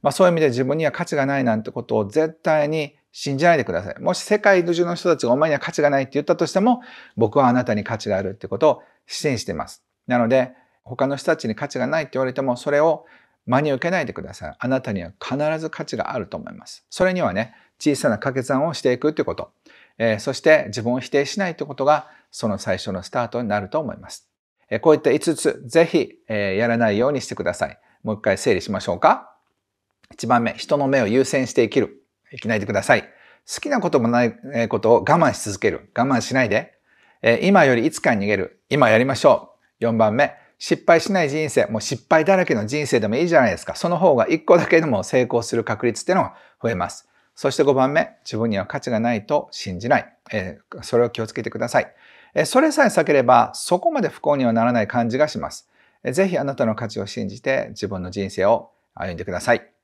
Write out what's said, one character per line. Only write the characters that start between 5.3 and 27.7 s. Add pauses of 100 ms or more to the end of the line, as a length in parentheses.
お
前
に
は
価
値
が
な
い
っ
て
言
っ
た
と
し
て
も、 (340)
僕
は
あ
な
た
に
価
値
が
あ
る
っ
て
こ
と
を (240)
信
じ
て
ま
す。 (220)
な
の
で、 (300)
他
の
人
た
ち
に
価
値
が
な
い
っ
て
言
わ
れ
て
も、
そ
れ
を (400)
真
に
受
け
な
い
で
く
だ
さ
い。
あ
な
た
に
は
必 (220)
ず
価
値
が
あ
る
と
思
い
ま
す。
そ
れ
に
は
ね、 (240)
小
さ
な
掛
け
算
を
し
て
い
く
っ
て
こ
と。 (460)
え
ー、
そ
し
て
自
分
を
否
定
し
な
い
っ
て
こ
と
が、 (220)
そ
の
最
初
の
ス
タ
ー
ト
に
な
る
と
思
い
ま
す。 (400)
え
ー、
こ
う
い
っ
た
五
つ、
ぜ
ひ、 (160)
え
ー、
や
ら
な
い
よ
う
に
し
て
く
だ
さ
い。 (240)